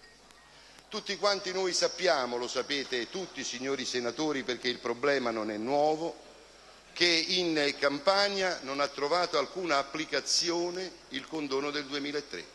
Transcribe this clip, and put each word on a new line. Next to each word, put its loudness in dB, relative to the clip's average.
Tutti -4
quanti 2
noi 2
sappiamo, 2
lo -2
sapete -2
tutti, -6
signori -2
senatori, 0
perché -2
il -2
problema 2
non -2
è -4
nuovo, 0
che 4
in 2
Campania 2
non -4
ha 2
trovato 0
alcuna 0
applicazione -2
il -8
condono -2
del -4
duemilatré. -6